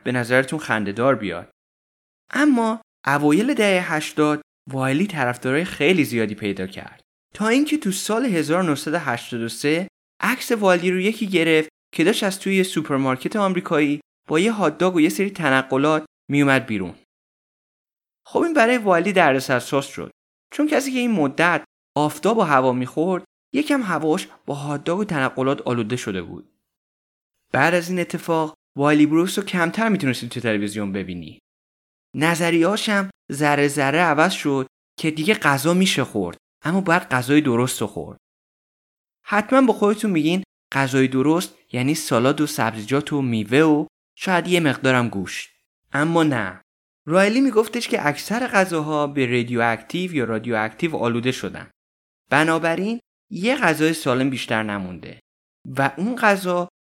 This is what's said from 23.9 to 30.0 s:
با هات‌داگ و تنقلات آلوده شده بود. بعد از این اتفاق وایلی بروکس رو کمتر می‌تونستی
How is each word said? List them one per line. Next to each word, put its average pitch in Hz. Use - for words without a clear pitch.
با 143
هات‌داگ 147
و 214
تنقلات 135
آلوده 120
شده 98
بود. 87
بعد 147
از 175
این 180
اتفاق 165
وایلی 147
بروکس 170
رو 196
کمتر 185
می‌تونستی 131